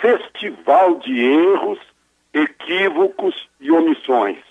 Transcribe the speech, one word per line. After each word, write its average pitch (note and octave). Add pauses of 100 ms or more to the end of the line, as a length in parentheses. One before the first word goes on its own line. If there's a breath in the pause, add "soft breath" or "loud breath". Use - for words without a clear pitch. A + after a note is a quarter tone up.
festival F#3
de B2+
erros, E3 (520)
equívocos - (100)
e C#3
omissões, C3+ (140)